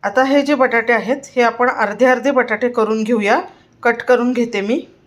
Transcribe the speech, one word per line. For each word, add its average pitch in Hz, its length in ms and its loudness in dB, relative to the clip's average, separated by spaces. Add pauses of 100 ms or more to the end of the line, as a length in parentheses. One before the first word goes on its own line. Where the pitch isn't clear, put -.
आता 233 220 0
हे 277 180 2
जे 277 120 0
बटाटे 240 380 0
आहेत 226 240 -2 (200)
हे 247 60 2
आपण 233 280 0
अर्धे 214 340 -2
अर्धे 254 260 2
बटाटे 247 380 0
करून 220 340 -2
घेऊया, 220 380 0 (420)
कट 233 140 2
करून 247 360 2
घेते 226 280 -2
मी. 214 260 -4 (200)